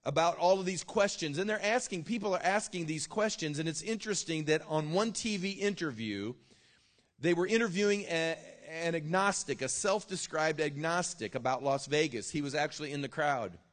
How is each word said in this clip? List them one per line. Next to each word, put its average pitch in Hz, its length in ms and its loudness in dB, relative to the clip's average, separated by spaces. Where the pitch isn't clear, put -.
about 160 320 4
all 190 220 6
of 185 60 -4
these 180 180 -2
questions. 170 560 0
And 202 100 0
they're 208 140 0
asking, 208 400 0
people 202 320 0
are - 80 -2
asking 180 420 0
these 156 220 -4
questions, 185 500 0
and 160 120 0
it's 160 120 -4
interesting 196 640 -2
that 156 220 4
on 156 240 0
one 214 220 2
T 214 240 -2
V 190 140 0
interview, 120 840 -2
they 170 140 4
were 175 140 2
interviewing 208 540 2
a, 165 360 -2
an 165 260 -2
agnostic, 165 680 0
a 131 80 -2
self-described 160 880 0
agnostic 151 760 -2
about 127 280 0
Las 139 240 0
Vegas. 139 420 0
He 147 120 -2
was 139 120 -2
actually 147 380 -2
in 143 100 -4
the 135 60 -4
crowd. 123 500 0